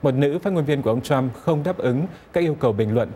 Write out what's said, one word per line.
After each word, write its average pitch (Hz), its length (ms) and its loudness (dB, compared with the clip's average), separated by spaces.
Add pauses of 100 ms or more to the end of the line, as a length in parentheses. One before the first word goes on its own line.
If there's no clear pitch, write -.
Một 139 120 2
nữ 143 280 2
phát 196 100 0
ngôn 165 120 0
viên 139 180 0
của 113 80 2
ông 117 100 0
Trump 131 340 0
không 156 280 0
đáp 180 160 -4
ứng 127 280 0 (260)
các 170 80 2
yêu 160 140 0
cầu 123 180 0
bình 107 220 0
luận 113 220 0